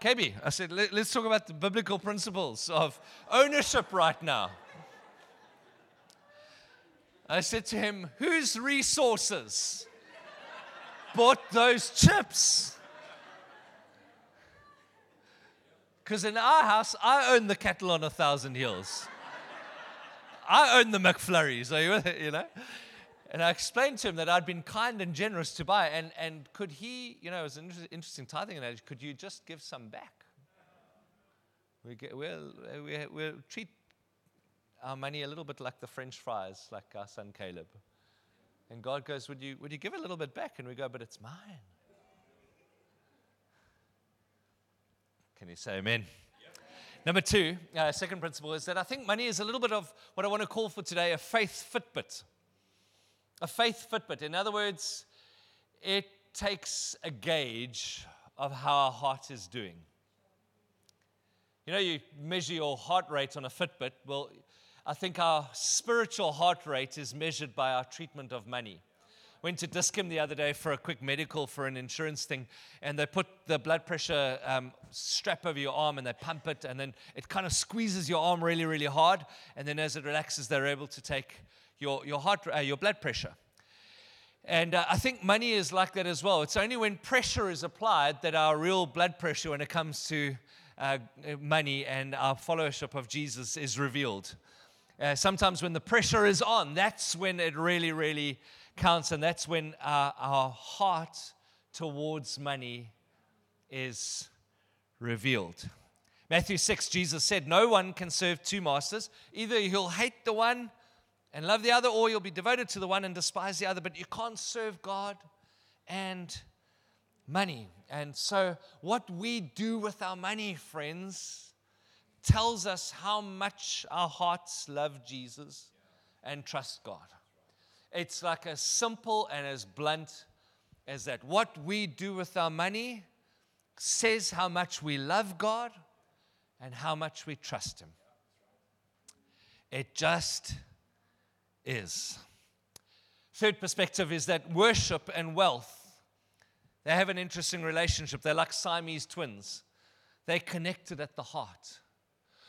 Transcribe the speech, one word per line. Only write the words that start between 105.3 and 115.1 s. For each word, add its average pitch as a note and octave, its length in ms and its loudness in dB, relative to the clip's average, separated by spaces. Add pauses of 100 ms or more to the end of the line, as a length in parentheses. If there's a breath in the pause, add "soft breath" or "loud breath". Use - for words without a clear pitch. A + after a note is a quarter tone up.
Matthew F3 260 2
six, - 320 0
Jesus D#3+ 340 0
said, F3 240 2
No F#3+ 220 6
one F#3 240 4
can F3+ 160 -8
serve F3 340 0
two G3 200 -4
masters. D3+ 480 -2 (240 loud breath)
Either A3 260 0
he'll F#3+ 300 2
hate A3+ 340 -2
the A3+ 80 0
one A#3 380 2 (640 soft breath)
and D3+ 140 -6
love G#3+ 160 4
the A#3 100 6
other, B3 160 6
or A3+ 200 6
you'll A3 120 2
be F#3 100 -8
devoted A3+ 400 0
to - 80 -6
the F#3 100 -2
one G3 160 2
and F3+ 100 -6
despise F3+ 440 -2
the G3 80 -2
other. F#3 140 -2
But D#3+ 180 -8
you F3 80 -10
can't A3+ 320 -6
serve A3 420 -6
God G3 360 -6 (720 soft breath)